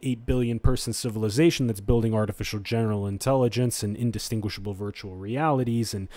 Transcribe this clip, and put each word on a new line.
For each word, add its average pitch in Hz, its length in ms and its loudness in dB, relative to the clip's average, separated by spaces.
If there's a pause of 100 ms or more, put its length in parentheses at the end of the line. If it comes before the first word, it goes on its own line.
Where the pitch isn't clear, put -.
eight 120 200 -2
billion 120 360 2
person 123 320 4
civilization 120 720 2
that's 104 140 -2
building 113 340 2
artificial 107 460 -2
general 107 480 0
intelligence 120 760 2
and 104 140 -2
indistinguishable 107 760 -4
virtual 98 440 -10
realities 120 800 0
and 95 120 -4 (100)